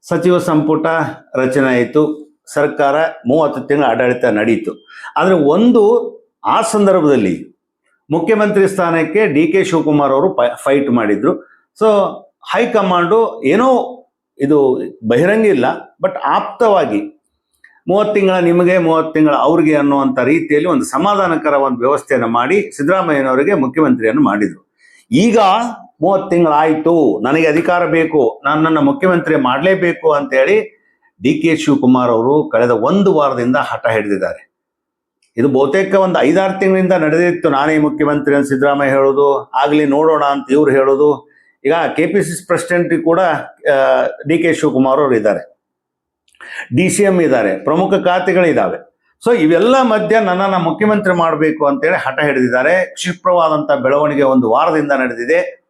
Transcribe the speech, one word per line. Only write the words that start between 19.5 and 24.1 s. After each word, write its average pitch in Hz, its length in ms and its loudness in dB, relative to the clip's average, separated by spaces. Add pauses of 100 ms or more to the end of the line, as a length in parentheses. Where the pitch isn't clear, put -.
ಅನ್ನುವಂಥ 139 440 0
ರೀತಿಯಲ್ಲಿ 151 500 0
ಒಂದು 143 160 0
ಸಮಾಧಾನಕರ 165 680 -2
ಒಂದು 135 260 -2
ವ್ಯವಸ್ಥೆಯನ್ನು 131 480 -2
ಮಾಡಿ 127 340 0
ಸಿದ್ದರಾಮಯ್ಯನವರಿಗೆ 147 920 0
ಮುಖ್ಯಮಂತ್ರಿಯನ್ನು 131 680 0